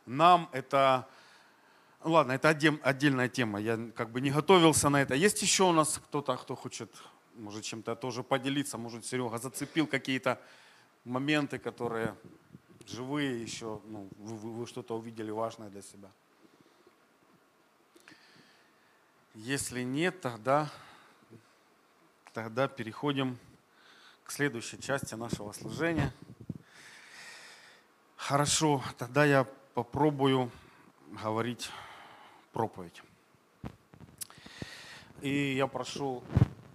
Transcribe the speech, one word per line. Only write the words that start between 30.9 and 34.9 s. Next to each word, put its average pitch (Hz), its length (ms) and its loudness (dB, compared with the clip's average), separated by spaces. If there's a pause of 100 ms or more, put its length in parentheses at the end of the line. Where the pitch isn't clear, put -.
говорить 110 600 -4 (840)
проповедь. 95 480 -6 (2250)